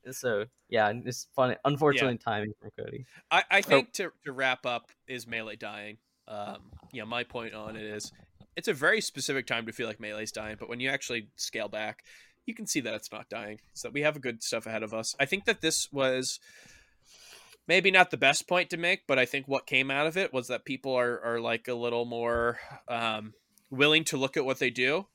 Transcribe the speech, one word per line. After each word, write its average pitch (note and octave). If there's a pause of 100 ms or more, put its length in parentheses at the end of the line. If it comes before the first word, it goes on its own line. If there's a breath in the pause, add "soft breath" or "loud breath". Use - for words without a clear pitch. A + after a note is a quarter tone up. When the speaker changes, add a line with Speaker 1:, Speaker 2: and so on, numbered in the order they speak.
(120)
Speaker 1:
So, A2 (240)
yeah, G#2+ (120)
it's -
funny. B2+
Unfortunately, C#3
Speaker 2:
Yeah. A2+
Speaker 1:
timing G#2+
for G#2
Cody. - (220 loud breath)
Speaker 2:
I, F3
I G3
Speaker 1:
So G#3
Speaker 2:
think -
to, F#3 (120)
to D3
wrap C3
up, A#2+ (160)
is B2
Melee A2
dying? G#2+ (320)
Um, G#2 (220)
you B2
know, G#2+
my A#2+
point A2+
on G#2+
it G#2+
is, G#2+ (420 soft breath)
it's -
a G#3
very E3+
specific C3+
time A#2
to A2
feel A#2
like G#2+
Melee's G#2+
dying, G#2+
but A2
when A#2+
you C3
actually A#2+
scale -
back, G#2+ (420 loud breath)
you A3+
can A3
see -
that A2
it's -
not A2
dying. G#2+ (160)
So -
we C#3+
have D3
good A#2+
stuff A#2+
ahead A2
of G#2+
us. A2
I C#3
think G3
that A3+
this -
was C3 (1300 loud breath)
maybe F3+
not F#3
the D3+
best C3+
point F3+
to F3
make, F3
but C3+
I B2+
think C3+
what C3+
came C3+
out C#3+
of D#3+
it F#3+
was B2+
that B2
people C3
are, B2
are, A#2
like, A#2
a B2
little A#2+
more, A#2 (260 loud breath)
um, A2 (360)
willing D3+
to D3+
look C3
at D3
what C3
they C3
do C3